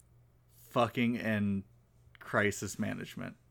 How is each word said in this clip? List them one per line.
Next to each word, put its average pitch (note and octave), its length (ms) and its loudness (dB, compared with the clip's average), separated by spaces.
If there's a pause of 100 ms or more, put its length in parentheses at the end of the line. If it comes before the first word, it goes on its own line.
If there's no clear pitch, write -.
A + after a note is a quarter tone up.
(680)
fucking A#2+ 480 2
and G2+ 460 0 (580)
crisis G#2 580 0
management. G2 560 -6 (160)